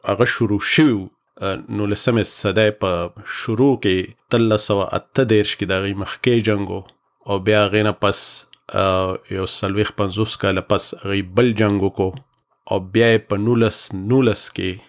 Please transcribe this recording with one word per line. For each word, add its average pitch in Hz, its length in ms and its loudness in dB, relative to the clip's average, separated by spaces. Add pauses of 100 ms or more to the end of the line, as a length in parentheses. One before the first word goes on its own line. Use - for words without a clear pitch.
هغه 104 200 2
شروع 104 360 0
شوي 151 320 2
وو، 95 140 -4 (300)
آه، 95 200 -4 (120)
نولسمه 104 540 0
صدۍ 107 480 0 (100)
په 95 100 0 (480)
شروع 127 380 2
کې، 98 200 0 (300)
اتلس 113 400 2
سوه 101 180 0 (120)
اته - 280 -2
دېرش 107 320 2
کې - 80 -4
د 92 80 -2
هغې 98 220 -2
مخکې 98 400 -2 (140)
جنګ 101 220 0
و، 95 100 -6 (460)
او 101 120 -2
بیا 104 240 2
هغې 104 220 2
نه 104 80 2
پس، 101 260 0 (500)
آه، 95 440 0 (180)
یو 95 160 -4
څلوېښت 98 500 -2
پنځوس 101 400 -2
کاله 95 240 0
پس - 240 -2 (100)
هغې 98 280 -4 (140)
بل 123 180 4
جنګ 104 240 2
وکړو، 95 320 0 (560)
او 98 140 -2
بیا 107 340 2
یې 107 140 4
په 104 80 -2
نولس 113 420 2 (160)
نولس 110 560 2
کې 92 200 -4 (180)